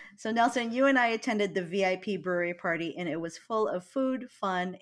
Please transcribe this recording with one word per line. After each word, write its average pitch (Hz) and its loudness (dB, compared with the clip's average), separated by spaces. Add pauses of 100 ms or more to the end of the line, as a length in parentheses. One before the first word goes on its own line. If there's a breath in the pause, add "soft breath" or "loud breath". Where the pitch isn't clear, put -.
(160 loud breath)
So, 220 -6
Nelson, 233 2
you 262 4
and 269 6
I 240 4
attended 220 0
the 185 0
V 190 0
I 185 2
P 190 -4
brewery 175 0
party, 165 -2
and 175 -6
it 156 -4
was 165 -8
full 220 -2
of 175 -2
food, 262 -2
fun, 185 -2